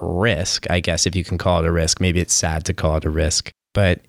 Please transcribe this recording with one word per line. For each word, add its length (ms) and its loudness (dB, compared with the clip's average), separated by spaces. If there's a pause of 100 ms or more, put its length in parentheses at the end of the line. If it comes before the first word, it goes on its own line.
risk, 680 -2
I 100 2
guess, 260 0
if 80 -2
you 100 0
can 140 -4
call 220 2
it 60 2
a 60 2
risk. 280 0
Maybe 200 2
it's 140 0
sad 300 -2
to 100 -2
call 220 0
it 80 -2
a 60 -2
risk. 400 -2 (220)
But 360 2